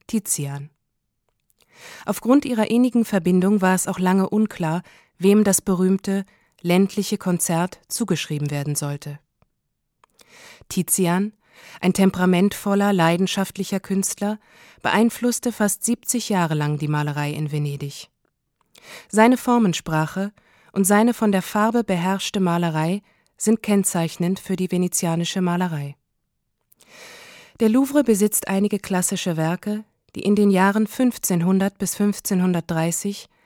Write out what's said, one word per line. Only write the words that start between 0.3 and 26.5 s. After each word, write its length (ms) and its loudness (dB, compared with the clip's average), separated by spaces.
Aufgrund 400 2
ihrer 240 0
innigen 340 2
Verbindung 580 2
war 120 4
es 140 -2
auch 120 -4
lange 300 2
unklar, 540 -2
wem 260 4
das 160 2
berühmte 640 0
ländliche 560 0
Konzert 720 -2
zugeschrieben 600 -4
werden 240 -4
sollte. 440 -8
Tizian, 640 0
ein 100 2
temperamentvoller, 1040 2
leidenschaftlicher 880 0
Künstler, 580 -4
beeinflusste 680 0
fast 320 -2
siebzig 460 -4
Jahre 240 0
lang 240 0
die 100 -4
Malerei 440 -2
in 200 -6
Venedig. 580 -6
Seine 260 6
Formensprache 960 0
und 140 0
seine 280 4
von 200 0
der 80 2
Farbe 420 0
beherrschte 560 -2
Malerei 600 0
sind 260 0
kennzeichnend 800 0
für 160 -6
die 160 -2
venezianische 680 -2
Malerei. 560 -2